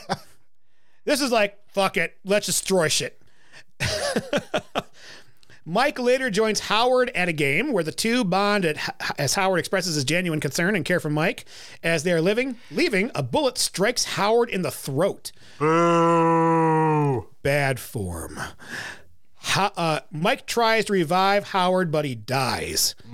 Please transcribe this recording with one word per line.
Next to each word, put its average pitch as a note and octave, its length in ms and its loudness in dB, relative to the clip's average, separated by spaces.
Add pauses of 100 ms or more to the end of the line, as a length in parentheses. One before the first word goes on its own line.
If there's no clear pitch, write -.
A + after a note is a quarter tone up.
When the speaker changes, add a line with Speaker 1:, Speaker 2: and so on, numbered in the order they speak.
Speaker 1:
<laughs> - 40 -18 (1000)
This C4+ 160 2
is B3+ 100 0
like, G#3 260 2 (140)
"Fuck F#3+ 240 0
it, E3 300 -4
let's G3+ 180 2
destroy F3+ 440 2
shit." - 320 -4 (600)
<laughs> - 100 -2 (1800)
Mike B3 320 0
later B3+ 320 2
joins G#3+ 300 0
Howard B3 540 2
at F3 140 0
a F3 40 0
game D#3 400 0
where F3 120 0
the - 80 -6
two A#3 320 0
bond G3+ 400 2
at, D3+ 140 -2 (400)
as C#3+ 160 0
Howard F#3+ 240 2
expresses F3 360 -2
his D3 100 0
genuine D#3+ 360 0
concern E3+ 340 0
and E3 100 0
care F3+ 160 2
for D#3 100 -4
Mike. D#3 340 0 (380)
As E3 200 0
they F3+ 100 0
are E3 80 2
living, A#3 360 0 (140)
leaving, A3+ 440 0
a D3 80 -2
bullet B3 360 0
strikes - 460 0
Howard A3+ 440 2
in G3 140 -4
the D3+ 80 -2
throat. D3 600 -4 (260)
Speaker 2:
Boo. E3 1700 4 (140)
Speaker 1:
Bad C#3 360 0
form. E2 640 -8 (960)
Ha-, G3 400 -2
uh, D#3+ 240 0 (100)
Mike G#3 360 -2
tries A3+ 400 2
to G#3 80 0
revive F#3+ 540 2
Howard, F#3 440 2
but D3+ 140 0
he C3 80 -4
dies. A2+ 800 -2 (200)